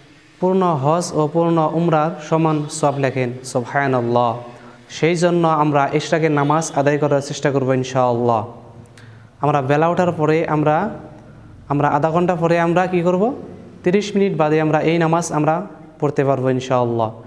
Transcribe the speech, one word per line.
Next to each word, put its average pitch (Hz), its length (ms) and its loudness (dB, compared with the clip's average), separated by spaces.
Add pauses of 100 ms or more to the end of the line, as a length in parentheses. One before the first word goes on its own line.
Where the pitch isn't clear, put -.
(400)
পূর্ণ 185 220 2
হজ 165 520 0
ও 151 180 0
পূর্ণ 165 400 0
উমরার 165 380 0 (200)
সমান 160 400 0
সওয়াব 143 280 -2
লেখেন। 127 340 -2 (120)
সুবহানাল্লাহ। 123 920 0 (540)
সেই 170 260 0
জন্য 170 320 2
আমরা 147 440 2
ইশরাকের 156 380 0
নামাজ 151 460 0
আদায় 143 220 2
করার 143 220 2
চেষ্টা 143 300 -4
করব 131 240 0
ইনশাআল্লাহ। 120 720 0 (960)
আমরা 143 220 0
বেলা 147 260 2
ওঠার 175 240 0
পরে 156 340 0
আমরা, 151 440 0 (760)
আমরা 143 200 0
আধা 147 220 2
ঘন্টা 175 240 2
পরে 170 260 2
আমরা 170 260 2
কি 180 160 0
করব? 185 320 0 (500)
তিরিশ 196 320 0
মিনিট 196 200 2
বাদে 156 240 2
আমরা 156 200 2
এই 160 180 2
নামাজ 165 340 0
আমরা 156 340 0 (340)
পড়তে 143 240 0
পারবো 131 260 0
ইনশাআল্লাহ। 120 640 0 (140)